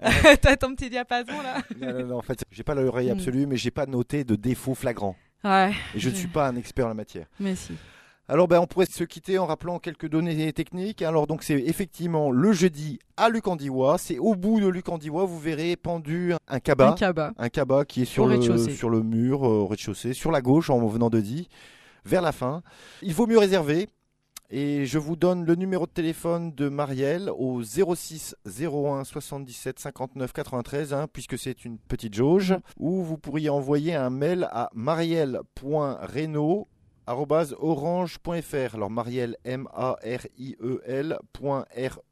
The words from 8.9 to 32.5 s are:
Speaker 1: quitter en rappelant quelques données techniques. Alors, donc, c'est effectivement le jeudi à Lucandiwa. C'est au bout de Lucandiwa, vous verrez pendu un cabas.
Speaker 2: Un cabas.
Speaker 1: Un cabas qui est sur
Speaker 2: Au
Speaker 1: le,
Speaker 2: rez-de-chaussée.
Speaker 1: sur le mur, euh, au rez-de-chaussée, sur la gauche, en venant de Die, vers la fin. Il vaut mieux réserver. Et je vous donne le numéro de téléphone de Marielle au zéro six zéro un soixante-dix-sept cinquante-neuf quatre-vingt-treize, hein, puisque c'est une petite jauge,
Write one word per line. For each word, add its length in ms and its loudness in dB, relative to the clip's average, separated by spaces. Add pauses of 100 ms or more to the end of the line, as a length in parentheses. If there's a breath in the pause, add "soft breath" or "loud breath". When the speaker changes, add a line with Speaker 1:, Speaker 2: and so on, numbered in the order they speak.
Speaker 1:
quitter 340 -4
en 80 2
rappelant 320 -4
quelques 320 -10
données 440 0
techniques. 500 -6
Alors, 240 2
donc, 160 -4
c'est 160 2
effectivement 720 -2
le 220 6
jeudi 440 0 (200)
à 120 6
Lucandiwa. 720 2
C'est 180 -4
au 160 2
bout 280 2
de 60 4
Lucandiwa, 580 -2
vous 140 -6
verrez 360 -2
pendu 580 -2 (140)
un 120 -2
cabas. 320 8
Speaker 2:
Un 40 2
cabas. 420 0
Speaker 1:
Un 120 -2
cabas 360 2
qui 160 -4
est 40 4
sur 180 2
Speaker 2:
Au 40 8
Speaker 1:
le, 120 6
Speaker 2:
rez-de-chaussée. 340 4
Speaker 1:
sur 160 -2
le 140 4
mur, 420 2
euh, 140 6
au 80 2
rez-de-chaussée, 460 -4
sur 180 -2
la 100 2
gauche, 300 4
en 160 4
venant 240 2
de 80 4
Die, 300 -4 (560 soft breath)
vers 180 2
la 80 2
fin. 320 -6 (400 loud breath)
Il 100 -4
vaut 140 2
mieux 100 6
réserver. 520 4 (640)
Et 340 -2
je 140 -2
vous 160 -4
donne 280 2
le 120 4
numéro 320 -2
de 40 -18
téléphone 640 -4
de 160 -2
Marielle 680 -2
au 280 -4
zéro 320 0
six 400 -14 (100)
zéro 480 -4
un 100 -4
soixante-dix-sept 760 -12
cinquante-neuf 540 -8
quatre-vingt-treize, 600 -6
hein, 180 -4
puisque 260 -10
c'est 280 -10
une 140 -12
petite 340 -8
jauge, 400 4